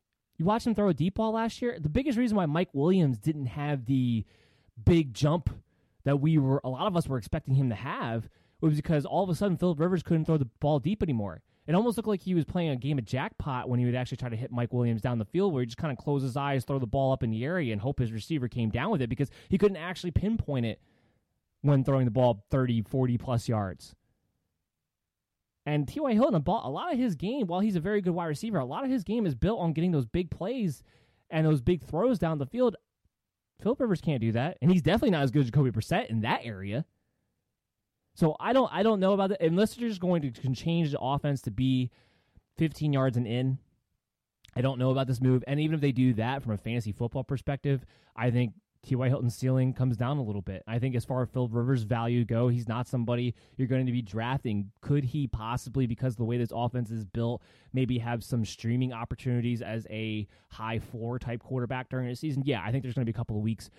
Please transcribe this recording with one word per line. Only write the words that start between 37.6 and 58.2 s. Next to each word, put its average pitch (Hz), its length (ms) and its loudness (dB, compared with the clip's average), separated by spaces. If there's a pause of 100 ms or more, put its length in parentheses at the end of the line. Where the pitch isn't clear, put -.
So - 240 2
I 202 140 0
don't, 254 180 4
I 175 120 0
don't 214 180 4
know 190 140 4
about 196 160 2
that. - 120 -4
Unless 180 360 2
you're 233 100 -2
just 190 120 -6
going 175 200 2
to 139 120 -2
can 131 200 -2
change 165 380 0
the 143 100 -2
offense 139 420 -2
to 123 80 -6
be 127 400 0 (680)
fifteen 151 340 0
yards 135 240 2
and 120 100 0
in, 131 320 0 (960)
I 127 60 -2
don't 131 180 0
know 127 120 2
about 131 160 0
this 123 160 -2
move. 127 240 6
And 143 140 -2
even 156 140 0
if 156 60 -2
they 139 120 2
do 127 220 4
that 120 280 -2
from 113 100 -4
a 101 60 -2
fantasy 113 340 -4
football 120 320 -4
perspective, 139 600 -2 (280)
I 120 160 0
think 120 220 2 (300)
T 131 140 -2
Y 127 120 0
Hilton's 123 260 0
ceiling 131 380 2
comes 127 240 0
down 127 220 -2
a 139 40 -2
little 101 200 -4
bit. 95 240 -8
I 117 120 -2
think 127 160 -2
as 117 120 -2
far 127 160 -2
as 117 80 -4
Phillip 123 240 -2
Rivers' 120 300 2
value 117 420 0
go, 117 220 2
he's 120 200 0
not 120 180 -2
somebody 120 480 -2 (220)
you're 131 100 -2
going 131 200 2
to 123 60 0
be 120 100 0
drafting. 110 680 -4 (100)
Could 143 220 2
he 139 220 -2
possibly, 120 600 -4
because 120 280 -2
the 117 100 -4
way 117 120 -2
this - 180 -2
offense 120 360 -4
is 113 160 -6
built, 117 340 -4 (320)
maybe 127 240 0
have 117 260 -4